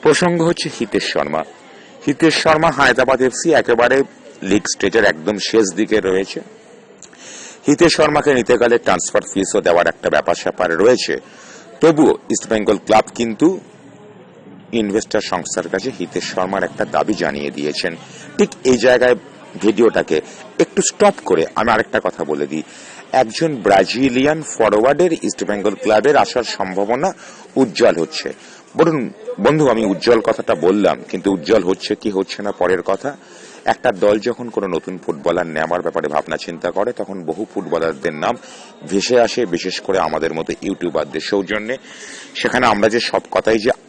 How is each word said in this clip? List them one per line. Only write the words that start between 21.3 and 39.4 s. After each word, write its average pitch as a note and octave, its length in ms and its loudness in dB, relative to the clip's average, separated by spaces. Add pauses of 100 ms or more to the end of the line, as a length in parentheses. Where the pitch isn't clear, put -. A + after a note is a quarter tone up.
আমি A2+ 160 0
আরেকটা A2 340 0
কথা F2+ 200 -4
বলে D2 220 -4
দিই। D2+ 160 -8 (500)
একজন C3 440 0
ব্রাজিলিয়ান A#2+ 840 2
ফরওয়ার্ডের B2+ 680 2
ইস্টবেঙ্গল G2+ 640 -4
ক্লাবের G#2+ 420 2
আসার A#2 280 0
সম্ভাবনা G#2 680 -2 (440)
উজ্জ্বল A2 420 2
হচ্ছে। D2 340 -6 (440)
বলুন D#3 340 2 (300)
বন্ধু, C#3+ 280 4
আমি A2+ 160 2
উজ্জ্বল A2+ 360 2
কথাটা A2 340 -2
বললাম, F2+ 540 2
কিন্তু F#2+ 240 -2
উজ্জ্বল G2 300 2
হচ্ছে F#2+ 320 -2
কি A2 160 -6
হচ্ছে F#2+ 320 -6
না G2+ 100 -4
পরের F2+ 300 0
কথা। C3 340 -4 (480)
একটা A#2+ 280 0
দল G#2 260 2
যখন A#2 300 -6
কোনো G#2 180 -4
নতুন F2 400 -6
ফুটবলার E2+ 400 -2
নেওয়ার D#2+ 360 -4
ব্যাপারে D#2+ 260 -4
ভাবনা D2 280 -4
চিন্তা E2+ 340 -8
করে, G#2 220 -4
তখন G2 300 -10
বহু E2 320 -8
ফুটবলারদের D#2+ 600 -4
নাম F#2+ 220 -4 (520)
ভেসে G2+ 320 0
আসে, A#2 260 0